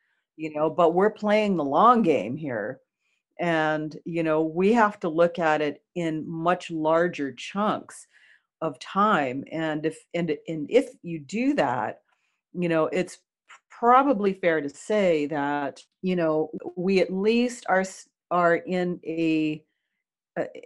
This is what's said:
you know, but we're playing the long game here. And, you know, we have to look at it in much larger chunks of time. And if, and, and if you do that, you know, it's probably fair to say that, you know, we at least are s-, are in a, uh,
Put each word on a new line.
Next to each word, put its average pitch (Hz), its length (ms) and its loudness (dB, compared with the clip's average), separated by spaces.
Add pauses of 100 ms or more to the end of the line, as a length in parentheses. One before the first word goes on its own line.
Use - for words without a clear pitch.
(360)
you 156 160 -8
know, 151 160 0
but 165 240 2
we're 196 180 4
playing 208 460 0
the 151 80 -2
long 214 380 6
game 131 340 0
here. 123 440 -6 (600)
And, 156 640 -2
you 165 180 -4
know, 160 200 2
we 180 320 2
have 214 260 2
to 180 80 -4
look 170 300 2
at 156 240 2
it 147 200 -4 (120)
in 160 340 -4
much 170 420 -2
larger 160 640 0
chunks - 720 -6 (540)
of 156 200 -6
time. 156 680 0
And 156 360 -4
if, 160 100 -6 (160)
and, 165 240 -2 (100)
and 160 240 -6
if 240 200 2 (120)
you 165 180 -10
do 233 340 -4
that, 123 480 -2 (500)
you 175 160 -4
know, 160 200 2
it's 175 300 -6 (520)
probably 233 640 4
fair 165 260 0
to 143 80 -4
say 175 580 0
that, 143 540 -4 (200)
you 185 140 -2
know, 156 360 0 (260)
we 185 240 2
at 180 120 0
least 233 560 0
are 185 120 2
s-, - 280 -8 (220)
are 175 260 4
in 180 480 -4
a, 160 600 -2 (760)
uh, 165 60 -2 (220)